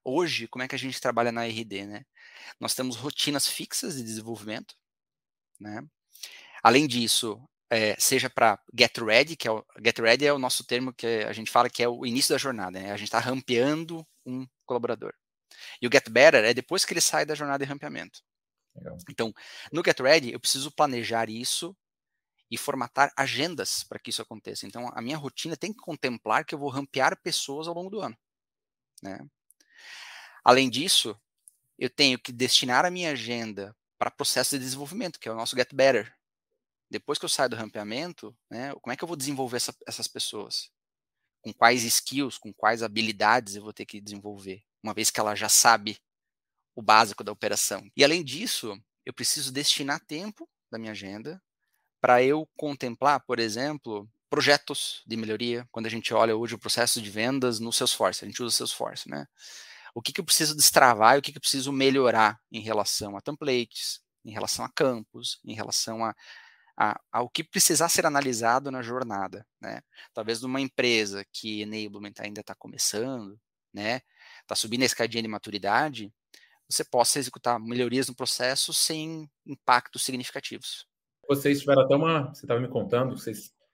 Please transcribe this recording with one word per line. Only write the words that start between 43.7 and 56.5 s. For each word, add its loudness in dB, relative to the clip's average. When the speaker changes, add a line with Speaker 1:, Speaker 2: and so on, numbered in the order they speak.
Speaker 1:
ter -12
que -14
desenvolver, -12
uma -6
vez 0
que -4
ela 0
já -4
sabe 6
o -12
básico 6
da -8
operação? -4
E 6
além 4
disso, -6
eu -12
preciso -4
destinar -2
tempo -12
da -8
minha -10
agenda -12
pra 8
eu 2
contemplar, 0
por -2
exemplo, -4
projetos 2
de -8
melhoria. -4
Quando -8
a -4
gente -4
olha 6
hoje -4